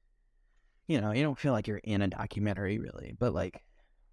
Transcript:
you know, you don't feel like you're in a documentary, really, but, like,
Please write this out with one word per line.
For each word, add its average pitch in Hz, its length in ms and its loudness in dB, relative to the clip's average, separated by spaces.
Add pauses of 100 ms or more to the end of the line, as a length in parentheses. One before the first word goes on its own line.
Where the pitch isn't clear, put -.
(880)
you 151 140 4
know, 107 100 2
you 120 100 2
don't 147 160 0
feel 143 160 2
like 107 140 0
you're 104 160 -2
in 101 180 2
a 101 60 4
documentary, 101 720 -2
really, - 400 -10
but, 123 140 2
like, 90 300 -4 (500)